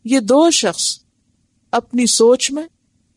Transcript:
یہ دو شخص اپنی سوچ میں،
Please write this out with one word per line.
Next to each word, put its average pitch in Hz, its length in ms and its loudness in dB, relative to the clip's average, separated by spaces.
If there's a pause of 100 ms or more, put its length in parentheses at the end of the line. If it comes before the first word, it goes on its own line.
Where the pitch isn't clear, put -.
یہ 262 140 0
دو 269 320 2
شخص - 320 -4 (920)
اپنی 240 320 -2
سوچ 247 460 2
میں، 302 140 -10 (520)